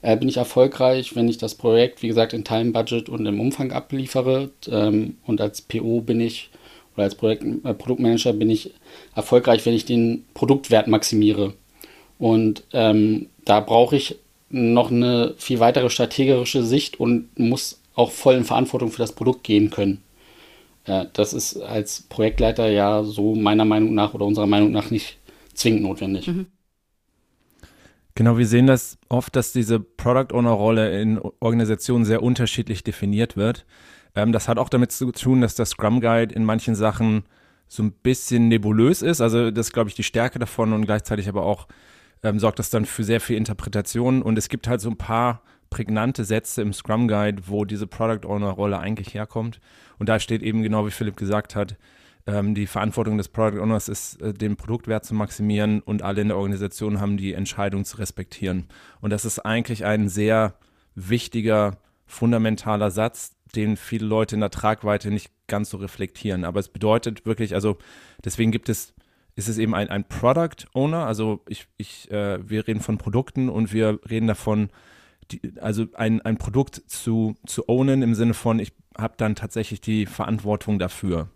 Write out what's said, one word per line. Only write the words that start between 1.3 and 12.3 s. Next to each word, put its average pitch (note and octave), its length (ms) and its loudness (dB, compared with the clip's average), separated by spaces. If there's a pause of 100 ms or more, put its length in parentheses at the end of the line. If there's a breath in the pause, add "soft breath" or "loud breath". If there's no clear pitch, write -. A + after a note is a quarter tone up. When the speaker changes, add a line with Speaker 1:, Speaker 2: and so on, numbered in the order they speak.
Speaker 1:
das - 180 -8
Projekt, A#2+ 460 4
wie A#2 80 -2
gesagt, A2+ 240 2
in A2 100 -6
Time, A2+ 280 0
Budget A2+ 360 -2
und A2 180 -4
im G#2 140 0
Umfang C3 320 -2
abliefere. C3+ 800 -2 (160)
Ähm, G#2+ 480 0 (100)
und G#2+ 140 0
als G#2 220 -4
P - 180 -6
O A#2 220 0
bin A#2 180 0
ich, A#2 300 -4 (460 loud breath)
oder G2+ 100 0
als G2 100 -2
Projekt-, A2 300 0 (180)
äh, A#2+ 100 -2
Produktmanager B2 600 0
bin G#2+ 160 2
ich G#2+ 240 0 (420 loud breath)
erfolgreich, A#2+ 500 4
wenn A#2 80 2
ich A2 120 0
den A#2 480 0
Produktwert A#2+ 540 4
maximiere. G#2 680 2 (680 loud breath)
Und, A2 440 4 (100)